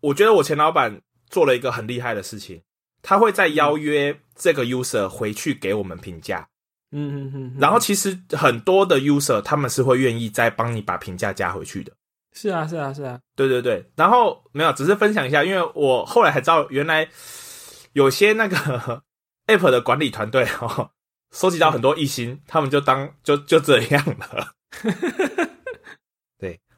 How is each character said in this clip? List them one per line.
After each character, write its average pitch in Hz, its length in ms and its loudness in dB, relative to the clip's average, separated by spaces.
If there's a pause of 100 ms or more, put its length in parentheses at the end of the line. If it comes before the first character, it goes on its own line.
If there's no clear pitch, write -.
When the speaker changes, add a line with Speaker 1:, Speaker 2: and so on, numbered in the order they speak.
Speaker 1:
我 143 120 0
觉 151 120 4
得 220 100 6
我 170 80 6
前 143 140 -2
老 151 160 2
板 120 280 0 (280)
做 170 180 2
了 131 80 4
一 123 60 0
个 127 100 -4
很 113 160 -6
厉 120 140 -6
害 120 140 -6
的 101 80 -8
事 107 160 -14
情， 87 220 -18 (420)
他 196 160 2
会 220 120 6
再 190 180 2
邀 151 300 2
约 147 400 -2 (160)
这 - 180 2
个 143 120 0
user 120 440 -2
回 107 240 -6
去 - 220 -4
给 95 200 -4
我 104 80 -2
们 90 160 -10
评 85 220 -16
价。 82 280 -10 (420)
Speaker 2:
嗯， 147 240 -8
嗯， 139 200 -10
嗯， 131 200 -12
嗯。 - 60 -14
Speaker 1:
然 143 100 4
后 214 80 4
其 - 160 -2
实 190 240 -4 (120)
很 135 300 0
多 190 240 4
的 175 160 2
user， 139 420 0
他 151 140 -4
们 139 120 -2
是 127 140 -2
会 127 160 4
愿 123 200 0
意 117 120 -6
再 117 180 0
帮 117 260 -4
你 110 60 -6
把 92 160 -6
评 90 200 -12
价 98 160 -4
加 90 200 -4
回 87 120 -10
去 78 200 -12
的。 - 80 -20 (400)
Speaker 2:
是 - 160 -8
啊， 165 180 -4
是 165 100 -8
啊， 139 180 -6
是 143 80 -14
啊。 127 180 -12 (160)
Speaker 1:
对， 139 100 0
对， 127 140 2
对。 120 240 -2 (100)
然 170 160 4
后， 233 320 2 (100)
没 151 120 -2
有， 151 80 2
只 135 140 -4
是 196 100 4
分 208 160 2
享 156 140 -2
一 127 40 -4
下， 147 140 2
因 185 100 -2
为 175 200 -2
我 131 300 2
后 - 180 2
来 160 100 4
才 135 80 0
知 123 60 -6
道， 156 240 4
原 139 160 -2
来 156 200 0 (840)
有 135 160 4
些 202 240 4
那 220 160 0
个 185 80 -2
<laughs> - 920 -8
App 180 220 4
的 123 100 4
管 123 200 0
理 147 100 0
团 107 200 -8
队 127 160 2 (140)
哦， 117 300 -6 (420)
收 - 180 0
集 175 80 -4
到 156 120 4
很 135 100 -2
多 135 160 4
一 147 100 -2
星， 120 240 -6
Speaker 2:
嗯。 127 160 -14
Speaker 1:
他 160 140 -2
们 135 100 -2
就 143 100 2
当， 139 320 -2 (100)
就， 143 140 2
就 147 240 2
这 143 220 4
样 143 220 0 (140)
了。 - 340 -10 (180)
Speaker 2:
<laughs> - 1700 -8
Speaker 1:
对， 87 200 -12 (200)